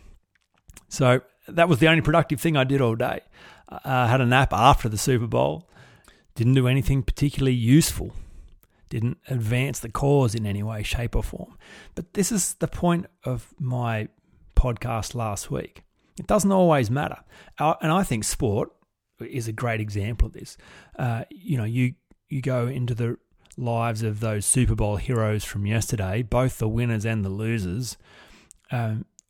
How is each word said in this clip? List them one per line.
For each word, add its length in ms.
So 320
that 200
was 120
the 80
only 140
productive 380
thing 160
I 80
did 180
all 140
day. 260
I, 160
I 220
had 140
a 40
nap 280
after 360
the 80
Super 300
Bowl. 420
Didn't 200
do 120
anything 360
particularly 520
useful. 580
Didn't 280
advance 520
the 100
cause 460
in 100
any 180
way, 200
shape 320
or 80
form. 340
But 180
this 180
is 240
the 120
point 400
of 360
my 480
podcast 600
last 340
week. 340
It 80
doesn't 240
always 400
matter. 260
Uh, 240
and 100
I 120
think 200
sport 480
is 280
a 40
great 300
example 460
of 60
this. 240
Uh, 340
you 260
know, 60
you, 320
you 120
go 260
into 260
the 240
lives 460
of 160
those 260
Super 300
Bowl 220
heroes 460
from 220
yesterday, 560
both 380
the 100
winners 360
and 200
the 40
losers. 680
Um, 340